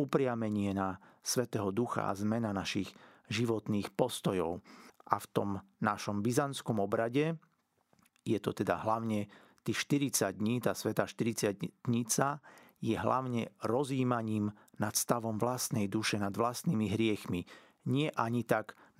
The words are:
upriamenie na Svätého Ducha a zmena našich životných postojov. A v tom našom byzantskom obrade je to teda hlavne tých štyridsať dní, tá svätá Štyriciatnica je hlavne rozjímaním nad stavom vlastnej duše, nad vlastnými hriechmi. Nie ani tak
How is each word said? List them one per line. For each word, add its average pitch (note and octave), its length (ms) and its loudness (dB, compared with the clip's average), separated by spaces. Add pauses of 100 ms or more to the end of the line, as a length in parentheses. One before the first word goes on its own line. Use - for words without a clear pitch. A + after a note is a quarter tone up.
upriamenie A2+ 720 2
na F#2+ 240 0 (240)
Svätého A#2+ 480 0
Ducha G2+ 400 0
a G2+ 80 -2
zmena G#2+ 400 0
našich F#2+ 320 -2 (400)
životných A2 640 -2
postojov. F#2 720 0 (480)
A G2+ 80 2
v - 80 -14
tom G2+ 320 0 (240)
našom G2+ 400 0
byzantskom B2+ 560 0
obrade A#2+ 560 0 (880)
je A2 160 0
to - 160 -2
teda F#2 240 0
hlavne A2 480 0 (320)
tých - 240 -2
štyridsať A2+ 560 2
dní, A2+ 240 0
tá G2+ 80 4
svätá G#2+ 320 0
Štyriciatnica A#2 1400 0 (380)
je A2+ 160 0
hlavne A#2 560 0 (160)
rozjímaním A#2 880 0 (240)
nad G#2 160 -2
stavom A2+ 400 0
vlastnej A2+ 560 -2
duše, G#2+ 240 0
nad G2+ 160 -2
vlastnými A2+ 640 0
hriechmi. G#2 480 0 (480)
Nie C#3+ 240 0
ani A#2 320 0
tak - 320 0 (220)